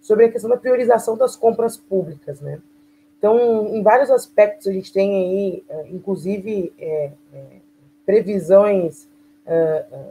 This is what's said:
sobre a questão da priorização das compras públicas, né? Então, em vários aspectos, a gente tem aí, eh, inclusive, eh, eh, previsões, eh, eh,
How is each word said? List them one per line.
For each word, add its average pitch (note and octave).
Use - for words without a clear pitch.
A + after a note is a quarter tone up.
sobre G#3+
a A3+
questão A3+
da B3
priorização A#3+
das B3
compras A3+
públicas, D#3
né? C#3+
Então, A3
em G#3+
vários A#3+
aspectos, G#3
a G3
gente F#3+
tem G3
aí, F#3
eh, D3+
inclusive, F#3+
eh, D3+
eh, -
previsões, G3
eh, D#3+
eh, C3+